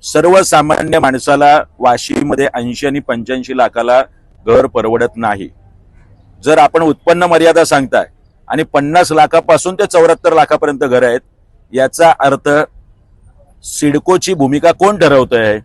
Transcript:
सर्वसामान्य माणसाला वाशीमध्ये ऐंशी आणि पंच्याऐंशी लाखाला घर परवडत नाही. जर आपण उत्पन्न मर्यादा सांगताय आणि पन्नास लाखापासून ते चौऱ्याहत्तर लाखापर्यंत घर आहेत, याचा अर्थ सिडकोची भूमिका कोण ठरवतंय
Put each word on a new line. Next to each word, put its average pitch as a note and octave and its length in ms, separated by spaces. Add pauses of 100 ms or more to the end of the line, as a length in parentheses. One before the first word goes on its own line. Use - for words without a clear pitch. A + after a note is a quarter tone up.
सर्वसामान्य D#3+ 960
माणसाला C#3+ 600 (180)
वाशीमध्ये B2+ 760
ऐंशी A#2+ 320
आणि C#3 120
पंच्याऐंशी B2+ 580
लाखाला A#2+ 440 (440)
घर B2 200
परवडत A2+ 520
नाही. G#2 300 (920)
जर D3+ 160
आपण E3 240
उत्पन्न E3 420
मर्यादा E3 420
सांगताय C3 400 (420)
आणि D3+ 160
पन्नास D#3 480
लाखापासून E3 640
ते G3+ 100
चौऱ्याहत्तर E3 480
लाखापर्यंत D3 500
घर B2+ 200
आहेत, A#2+ 180 (520)
याचा C3+ 460
अर्थ C#3 300 (1120)
सिडकोची D3 720
भूमिका D3 380
कोण G3 260
ठरवतंय B2 680